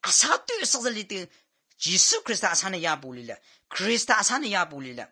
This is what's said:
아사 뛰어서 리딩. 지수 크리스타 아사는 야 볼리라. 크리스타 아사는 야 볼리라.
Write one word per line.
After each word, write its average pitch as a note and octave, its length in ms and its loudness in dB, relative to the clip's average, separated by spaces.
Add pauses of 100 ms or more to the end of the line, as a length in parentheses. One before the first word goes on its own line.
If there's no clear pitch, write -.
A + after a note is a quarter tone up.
아사 - 440 2
뛰어서 C#4 440 -2
리딩. G3+ 380 -6 (500)
지수 F#3 460 2
크리스타 G3+ 280 0
아사는 F3+ 320 -2
야 D#3 160 0
볼리라. B2 360 -12 (320)
크리스타 A3 520 2
아사는 A#3+ 320 0
야 F3+ 180 2
볼리라. C3 420 -10